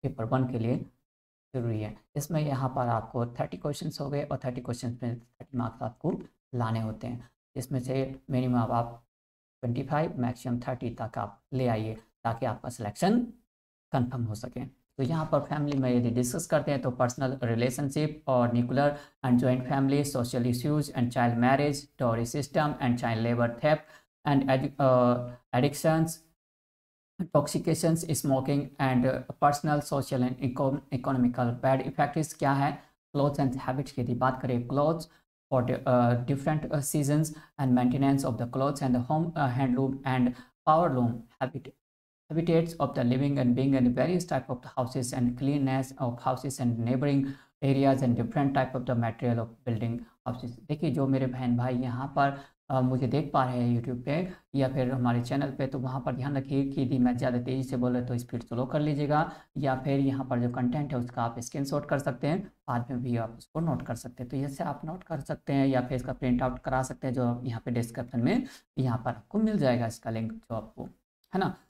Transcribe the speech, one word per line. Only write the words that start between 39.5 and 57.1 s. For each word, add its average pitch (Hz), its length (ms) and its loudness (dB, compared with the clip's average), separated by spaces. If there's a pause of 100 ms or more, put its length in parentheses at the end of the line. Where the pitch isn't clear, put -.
handloom 131 380 2
and 127 340 2 (380)
powerloom 139 440 4 (300)
habit, 131 260 -8 (600)
habitats 165 400 2
of 143 160 -2
the 131 160 -2
living 131 320 2
and 123 220 4
being 135 240 4
and 123 160 4
various 170 320 0
type 139 220 -2
of 127 100 -6
the - 80 -18 (100)
houses 127 400 -2
and 123 200 0
cleanness 135 600 0
of 120 260 -2
houses 131 340 -4
and 117 260 0
neighboring 139 380 2 (380)
areas 135 400 4
and 120 120 4
different 139 340 0
type 135 260 0
of 127 60 -4
the 123 140 -2
material 117 440 0
of 113 80 -4 (200)
building 120 300 -2 (300)
houses। 123 400 -10
देखिए, 151 240 0
जो 135 160 2
मेरे 135 200 2
बहन 123 300 0
भाई 123 200 0
यहाँ 123 300 -4
पर, 139 300 2 (320)
अ, 131 120 2
मुझे 127 260 2
देख 139 260 0
पा 135 120 4
रहे 123 160 -2
हैं 120 200 2
YouTube 123 240 -6
पे 170 260 -2 (240)
या 135 140 2
फिर 127 220 -2
हमारे 120 300 2
चैनल 139 300 -2
पे, 135 160 -4
तो 135 120 -6
वहाँ 127 220 -4
पर 127 140 -4
ध्यान 135 220 -4
रखिए 135 280 0
कि 135 160 -2
यदि 131 160 0
मैं 123 200 4